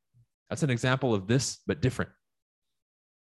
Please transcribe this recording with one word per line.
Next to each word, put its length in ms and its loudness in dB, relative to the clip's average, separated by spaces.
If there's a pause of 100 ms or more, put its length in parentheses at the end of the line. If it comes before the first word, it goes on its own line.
(500)
That's 140 -4
an 80 2
example 420 2
of 140 0
this, 400 0
but 140 -2
different. 280 0 (1300)